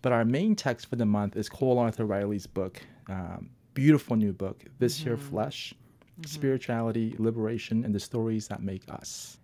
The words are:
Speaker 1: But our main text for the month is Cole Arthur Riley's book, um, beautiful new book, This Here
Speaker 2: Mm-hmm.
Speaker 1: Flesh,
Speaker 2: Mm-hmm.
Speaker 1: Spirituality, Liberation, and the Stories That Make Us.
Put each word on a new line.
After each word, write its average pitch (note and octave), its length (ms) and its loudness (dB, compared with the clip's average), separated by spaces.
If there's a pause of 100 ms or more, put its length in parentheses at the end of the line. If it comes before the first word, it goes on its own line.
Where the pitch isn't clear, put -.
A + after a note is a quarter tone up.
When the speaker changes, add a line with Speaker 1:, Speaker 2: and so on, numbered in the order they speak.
Speaker 1:
But B2+ 100 2
our A#2 120 4
main F3 320 4
text - 320 -2
for B2+ 80 -4
the A#2+ 100 2
month G#2 300 2
is A2 120 -4
Cole B2+ 300 2
Arthur A#2 260 2
Riley's G2+ 440 -2
book, F#2+ 340 -6 (260)
um, F#2 400 -8 (260)
beautiful C3+ 420 6
new G#2 160 4
book, - 320 -6 (160)
This B2 180 2
Here A#2 180 -2
Speaker 2:
Mm-hmm. C#3 140 -8
Speaker 1:
Flesh, C3+ 420 -4 (480)
Speaker 2:
Mm-hmm. E3 80 -12
Speaker 1:
Spirituality, A#2 920 -2
Liberation, A2+ 680 0
and G#2+ 100 0
the G2+ 60 0
Stories A2+ 480 -2
That F#2+ 140 -8
Make F#2+ 280 -6
Us. - 540 -12